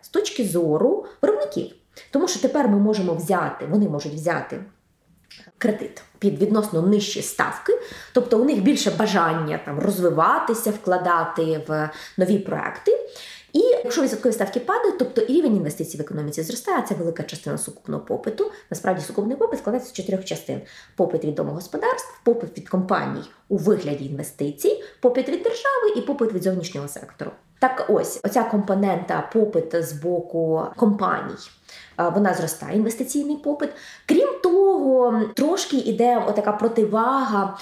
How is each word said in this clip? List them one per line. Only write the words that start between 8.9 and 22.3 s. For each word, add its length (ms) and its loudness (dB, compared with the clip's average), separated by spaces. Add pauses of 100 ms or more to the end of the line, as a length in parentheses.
бажання, 760 0
там, 140 -6
розвиватися, 920 2
вкладати 960 0
в 220 -2 (280)
нові 220 4
проекти. 520 -2 (640)
І 60 4
якщо 420 2
відсоткові 320 2
ставки 260 -2
падають, 380 0
тобто 240 0
і 120 0
рівень 220 4
інвестицій 420 -4
в 40 -6
економіці 420 -6
зростає, 360 -4
а 80 -4
це 80 -2
велика 280 -4
частина 340 -8
сукупного 460 -8
попиту. 480 -4 (180)
Насправді 320 -2
сукупний 360 -4
попит 220 0
складається 300 -4
з 40 -20
чотирьох 320 -4
частин. 360 -8 (340)
Попит 280 0
від 120 -2
домогосподарств, 880 -4
попит 340 0